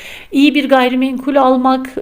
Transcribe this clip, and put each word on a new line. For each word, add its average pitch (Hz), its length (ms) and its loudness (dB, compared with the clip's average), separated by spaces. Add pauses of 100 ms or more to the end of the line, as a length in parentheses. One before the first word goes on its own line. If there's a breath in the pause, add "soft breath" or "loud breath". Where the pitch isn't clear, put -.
(320 loud breath)
iyi 277 240 2
bir 269 140 -2
gayrimenkul 262 680 0
almak, 262 540 2 (120)